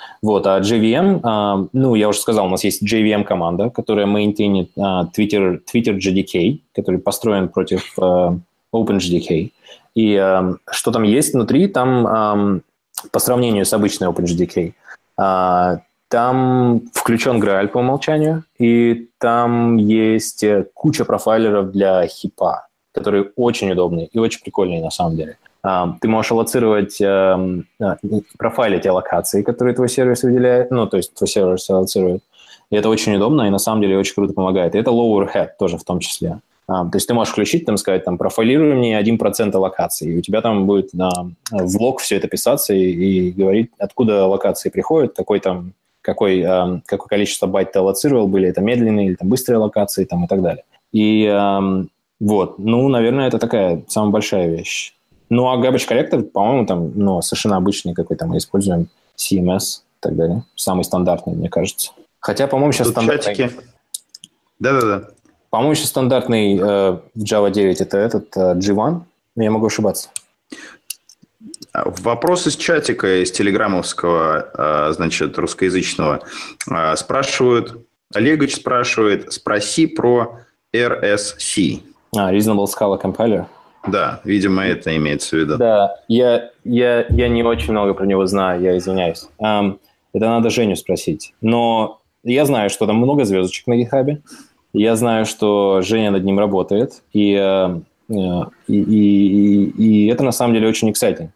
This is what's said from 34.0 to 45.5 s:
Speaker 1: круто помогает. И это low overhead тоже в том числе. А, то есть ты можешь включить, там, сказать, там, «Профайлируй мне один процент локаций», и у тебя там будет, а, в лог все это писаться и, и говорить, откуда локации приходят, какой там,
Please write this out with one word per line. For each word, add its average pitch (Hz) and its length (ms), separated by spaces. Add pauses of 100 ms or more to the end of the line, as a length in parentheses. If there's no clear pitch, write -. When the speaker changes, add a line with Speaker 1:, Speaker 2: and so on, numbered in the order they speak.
Speaker 1:
круто 98 180
помогает. 92 440
И - 20
это 113 120
low 117 280
overhead 98 400
тоже 87 180
в 85 60
том 90 160
числе. 82 400 (320)
А, 92 140
то 85 120
есть 95 120
ты 120 60
можешь 113 180
включить, 165 340
там, 107 100
сказать, 95 280
там, 90 120
«Профайлируй 131 580
мне 120 220
один 110 220
процент 107 380
локаций», 92 520
и 85 100
у - 20
тебя 98 200
там 107 260
будет, 98 240 (100)
а, 92 100 (400)
в 95 300
лог 127 200
все - 160
это - 120
писаться - 460
и, 92 180
и 92 400
говорить, 98 440
откуда 104 500
локации 95 440
приходят, 139 460
какой 98 240
там, 90 320 (280)